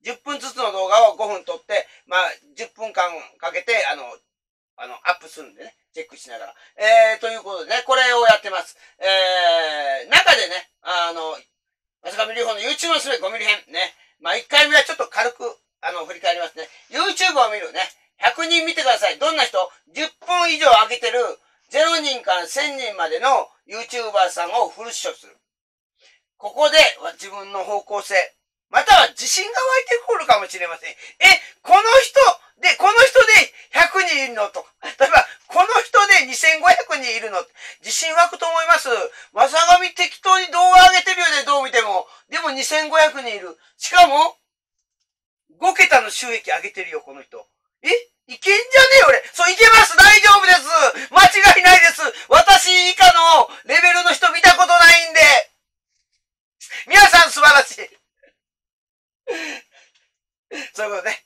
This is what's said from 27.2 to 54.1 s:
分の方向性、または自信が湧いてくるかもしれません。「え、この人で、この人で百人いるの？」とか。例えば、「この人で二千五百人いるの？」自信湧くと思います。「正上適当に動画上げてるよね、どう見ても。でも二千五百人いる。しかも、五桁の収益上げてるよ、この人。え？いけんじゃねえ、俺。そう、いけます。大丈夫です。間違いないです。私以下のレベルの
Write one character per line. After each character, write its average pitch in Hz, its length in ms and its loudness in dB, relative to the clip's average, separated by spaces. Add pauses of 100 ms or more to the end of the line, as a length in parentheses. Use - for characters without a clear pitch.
分 202 220 -18
の 190 120 -10
方 208 200 -8
向 202 180 -10
性、 196 140 -10 (540)
ま - 140 0
た 415 140 6
は 262 120 4
自 - 180 -12
信 392 180 -4
が 453 60 -12
湧 523 280 -2
い 494 60 -6
て 480 220 -4
く 466 100 -2
る 311 80 -8
か - 140 2
も 190 80 -8
し 190 100 -18
れ 180 100 -10
ま 165 120 -12
せ 160 100 -18
ん。 - 20 -18 (300)
「え、 370 200 4 (200)
こ 349 140 4
の 415 80 4 (180)
人 - 180 0 (380)
で、 359 200 -2
こ 392 140 2
の 466 140 4
人 523 180 4
で - 300 2 (160)
百 339 320 0
人 311 240 -4
い - 40 -12
る 240 40 -14
の？」 208 160 -6
と - 140 -14
か。 - 60 -20 (120)
例 - 240 -2
え - 60 -6
ば、 - 160 2 (180)
「こ - 160 -2
の 440 220 0
人 403 240 0
で 359 180 2
二 262 100 -12
千 320 260 -2
五 339 60 0
百 330 300 0
人 240 180 -10
い 226 40 -10
る 220 100 -12
の？」 180 160 -8 (400)
自 220 60 -12
信 320 240 -6
湧 349 140 2
く 349 100 -14
と 339 80 -6
思 330 160 -4
い - 20 -6
ま 330 140 2
す。 269 100 -10 (440)
「正 320 440 2
上 359 160 -6
適 - 280 -8
当 381 180 2
に 359 80 -6
動 359 240 2
画 370 180 8
上 370 80 0
げ 359 60 -2
て 381 100 -4
る 359 80 -4
よ 330 80 0
ね、 285 140 -4
ど 277 180 -2
う - 20 -8
見 262 80 -10
て 233 120 -2
も。 196 260 -6 (200)
で 311 100 -8
も 320 100 -8
二 269 140 -10
千 302 260 -6
五 320 80 -2
百 302 240 0
人 233 140 -12
い 196 40 -16
る。 180 160 -18 (220)
し - 120 -12
か 359 180 4
も、 302 320 -2 (1160)
五 370 160 -2
桁 311 280 2
の 214 80 -10
収 240 240 -10
益 - 180 -12
上 156 80 -6
げ 196 100 -14
て 190 140 -14
る 170 80 -14
よ、 156 100 -12
こ 135 120 -20
の 139 80 -20
人。 - 260 -20 (340)
え？ 311 80 -6 (380)
い 294 120 -20
け 381 120 -2
ん 403 60 2 (140)
じ 523 60 4
ゃ 523 40 8
ね 523 60 6 (160)
え、 - 40 -
俺。 - 240 2
そ 349 160 -2
う、 370 40 -2
い 370 40 -4
け 453 140 6
ま 453 160 8
す。 339 100 -6
大 415 240 6
丈 403 200 6
夫 381 60 -2
で 370 80 4
す。 339 60 4 (540)
間 370 100 8
違 370 360 4
い 359 40 -2
な 370 140 8
い - 20 6
で 339 60 6
す。 339 160 0 (260)
私 359 640 4
以 359 60 -4
下 370 180 6
の 330 360 4 (160)
レ 311 140 0
ベ 349 140 4
ル 359 100 0
の 349 80 0